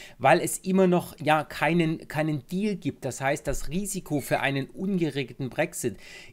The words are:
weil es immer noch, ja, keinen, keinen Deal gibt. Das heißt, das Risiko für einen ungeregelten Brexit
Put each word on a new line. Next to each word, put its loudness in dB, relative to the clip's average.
weil 6
es -4
immer 4
noch, 0
ja, 2
keinen, 0
keinen -2
Deal -2
gibt. -6
Das -6
heißt, 0
das -2
Risiko -4
für 0
einen 0
ungeregelten -2
Brexit -4